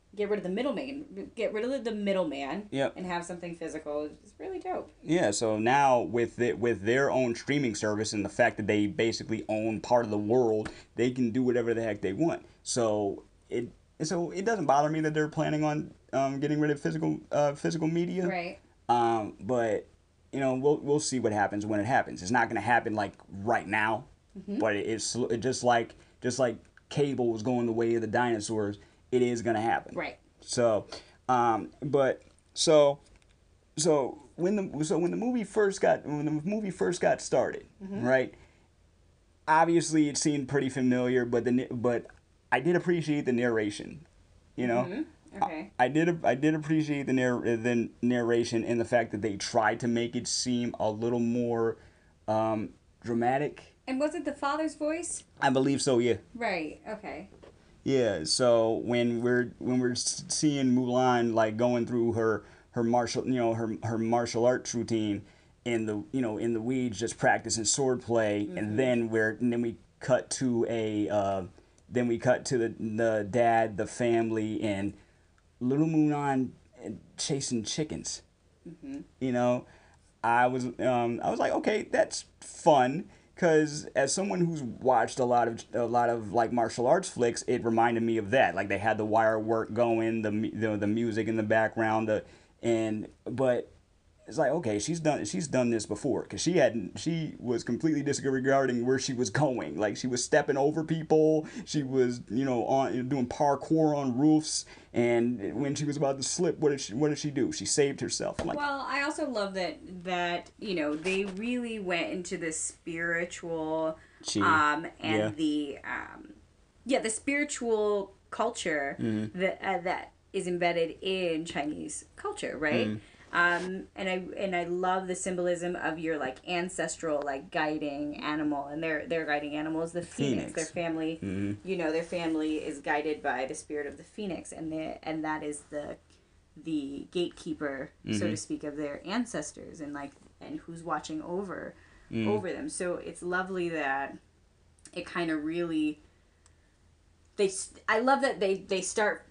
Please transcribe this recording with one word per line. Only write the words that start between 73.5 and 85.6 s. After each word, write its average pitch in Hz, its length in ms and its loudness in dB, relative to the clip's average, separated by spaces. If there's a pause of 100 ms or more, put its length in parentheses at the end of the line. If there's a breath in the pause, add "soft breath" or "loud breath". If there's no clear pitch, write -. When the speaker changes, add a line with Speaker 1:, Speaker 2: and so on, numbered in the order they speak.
Speaker 2:
the 104 100 -2
family, 110 760 0
and 101 320 -2 (640 soft breath)
little 139 260 2
Mulan 143 640 2 (640)
chasing 135 480 -2
chickens. - 580 -6 (460)
Speaker 1:
Mm-hmm. 143 320 -12 (200)
Speaker 2:
You 131 120 0
know, 123 340 2 (560 soft breath)
I 120 240 6
was, 127 200 -2 (120)
um, 120 440 0
I - 80 0
was 233 80 0
like, - 140 0
"Okay, - 380 0
that's - 340 0 (160)
fun." 143 720 2 (260 loud breath)
'Cause 156 500 2 (100)
as 135 160 2
someone 190 320 -2
who's 160 180 -2
watched 117 560 2
a 131 60 2
lot 120 240 4
of, 113 240 -6